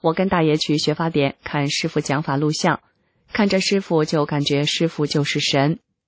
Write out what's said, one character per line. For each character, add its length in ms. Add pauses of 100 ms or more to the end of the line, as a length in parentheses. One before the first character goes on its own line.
我 140
跟 160
大 120
爷 140
去 220
学 160
法 160
典 340
看 240
师 180
父 140
讲 220
法 160
录 120
像， 300 (520)
看 180
着 100
师 220
父 240
就 180
感 180
觉 220
师 240
父 180
就 160
是 160
神， 400 (300)